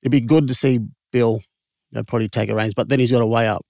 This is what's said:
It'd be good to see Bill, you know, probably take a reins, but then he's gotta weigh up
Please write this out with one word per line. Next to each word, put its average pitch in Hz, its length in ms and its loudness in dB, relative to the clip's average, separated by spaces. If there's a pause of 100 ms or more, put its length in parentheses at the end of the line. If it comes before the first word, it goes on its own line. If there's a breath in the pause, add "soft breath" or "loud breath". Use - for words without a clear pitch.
It'd 127 100 0
be 139 80 4
good 139 280 2
to 127 60 -2
see 127 260 0 (320)
Bill, 113 300 0 (500)
you - 60 -10
know, 110 60 -6
probably 113 240 -4
take 107 220 -4
a 107 60 -2
reins, 110 180 -2
but - 160 -4
then 139 100 2
he's 120 120 2
gotta 120 160 2
weigh 117 200 0
up 104 220 -4